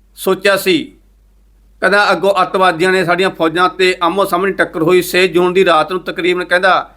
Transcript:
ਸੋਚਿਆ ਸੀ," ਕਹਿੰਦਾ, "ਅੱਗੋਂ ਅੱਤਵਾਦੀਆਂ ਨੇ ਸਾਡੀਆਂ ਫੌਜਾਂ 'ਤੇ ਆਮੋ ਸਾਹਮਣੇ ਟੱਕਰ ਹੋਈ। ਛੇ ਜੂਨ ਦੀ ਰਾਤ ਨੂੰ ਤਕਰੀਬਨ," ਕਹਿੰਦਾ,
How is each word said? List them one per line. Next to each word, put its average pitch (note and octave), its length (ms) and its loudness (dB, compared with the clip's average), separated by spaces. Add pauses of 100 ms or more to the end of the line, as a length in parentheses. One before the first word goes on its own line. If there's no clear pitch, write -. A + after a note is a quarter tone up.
(140)
ਸੋਚਿਆ F#3+ 420 0
ਸੀ," F#3 360 -2 (880)
ਕਹਿੰਦਾ, G3+ 320 2
"ਅੱਗੋਂ F#3 300 0
ਅੱਤਵਾਦੀਆਂ F#3 500 0
ਨੇ F#3 120 0
ਸਾਡੀਆਂ F3+ 260 0
ਫੌਜਾਂ E3+ 380 0
'ਤੇ F#3 340 0
ਆਮੋ F#3 220 0
ਸਾਹਮਣੇ F#3 280 -2
ਟੱਕਰ E3+ 300 -4
ਹੋਈ। F3 200 4
ਛੇ F3+ 260 0
ਜੂਨ F3+ 240 0
ਦੀ F#3 120 2
ਰਾਤ D#3+ 280 2
ਨੂੰ F#3 80 -4
ਤਕਰੀਬਨ," F3+ 440 -4
ਕਹਿੰਦਾ, F3+ 520 0